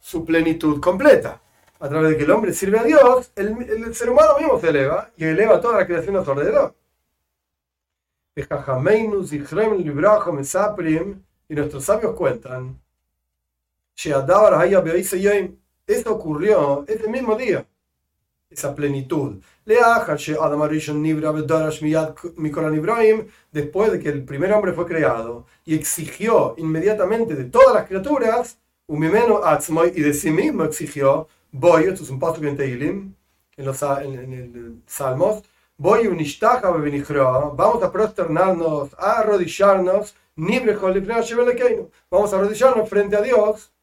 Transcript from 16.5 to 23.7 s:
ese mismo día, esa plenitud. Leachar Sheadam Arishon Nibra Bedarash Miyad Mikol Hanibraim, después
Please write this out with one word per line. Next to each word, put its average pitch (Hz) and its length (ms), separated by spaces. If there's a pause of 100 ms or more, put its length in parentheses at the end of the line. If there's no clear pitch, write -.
ese 220 200
mismo 233 280
día, 190 300 (840)
esa - 240
plenitud. 139 680 (220)
Leachar 233 520
Sheadam 151 460
Arishon 151 400
Nibra 156 300
Bedarash 156 500
Miyad 156 320 (220)
Mikol 156 300
Hanibraim, 214 600 (240)
después 185 400